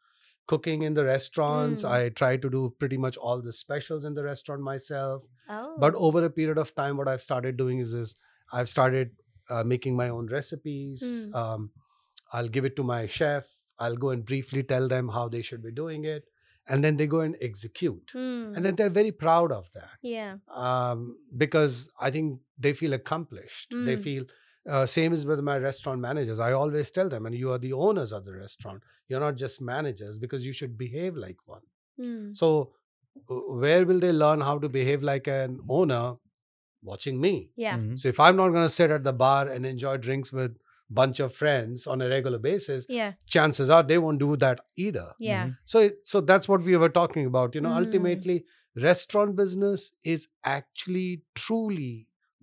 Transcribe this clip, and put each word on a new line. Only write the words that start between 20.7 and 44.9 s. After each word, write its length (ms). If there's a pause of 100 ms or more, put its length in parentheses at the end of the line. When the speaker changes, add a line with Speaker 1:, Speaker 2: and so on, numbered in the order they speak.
Speaker 1:
because 540 (100)
I 100
think 300 (180)
they 140
feel 220
accomplished. 800 (160)
They 80
Speaker 2:
Mm. 60
Speaker 1:
feel, 220 (420)
uh, 200
same 260
as 140
with 140
my 180
restaurant 420
managers. 380
I 140
always 380
tell 200
them, 160
"And 80
you 180
are 60
the 160
owners 380
of 120
the 80
restaurant. 500 (260)
You're 120
not 160
just 240
managers 580
because 280
you 80
should 240
behave 380 (100)
like 200
one." 160 (380)
Speaker 2:
Mm. 340
Speaker 1:
So, 380 (560)
uh, 60 (300)
where 200
will 160
they 120
learn 280
how 180
to 120
behave 320
like 240
an 420
owner? 480 (680)
Watching 380
me. 360
Speaker 2:
Yeah. 220
Speaker 3:
Mm-hmm. 180
Speaker 1:
So 120
if 120
I'm 160
not 140
gonna 180
sit 220
at 140
the 80
bar 360
and 160
enjoy 320
drinks 360
with 260 (320)
bunch 280
of 160
friends 520
on 160
a 80
regular 280
basis, 520
Speaker 2:
Yeah. 240 (120)
Speaker 1:
chances 440
are 120
they 140
won't 220
do 180
that 240 (160)
either. 420